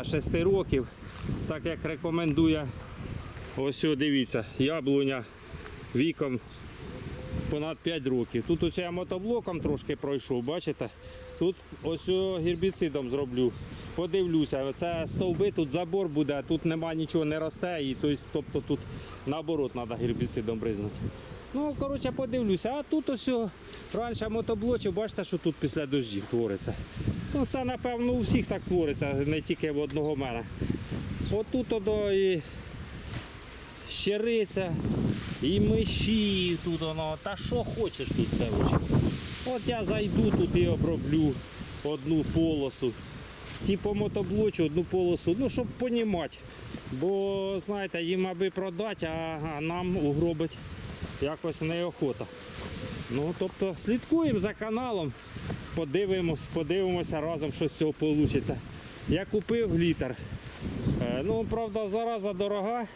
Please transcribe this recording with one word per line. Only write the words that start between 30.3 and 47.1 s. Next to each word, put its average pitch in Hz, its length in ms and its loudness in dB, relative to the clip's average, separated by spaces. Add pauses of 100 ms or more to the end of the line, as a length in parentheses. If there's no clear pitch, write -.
Отут 220 400 0
одо 208 400 0
і 190 300 4 (1500)
щириця, 208 840 0 (680)
і 349 180 4
миші 208 1040 4
тут 165 160 0
воно, 156 420 -2
та 202 140 -4
що 233 280 0
хочеш - 440 -2
тут, - 200 2 (100)
коротше. - 400 4 (680)
От 247 200 -2
я 233 180 0
зайду 214 460 4
тут - 260 4
і 175 100 8
оброблю 156 640 4 (520)
одну 147 400 2 (100)
полосу. 143 580 2 (760)
Типу 202 280 2
мотоблочу 202 720 2
одну 156 200 2
полосу, 175 540 2
ну, 254 120 2
щоб 247 160 -2
понімати. 220 680 0 (560)
Бо, 196 760 0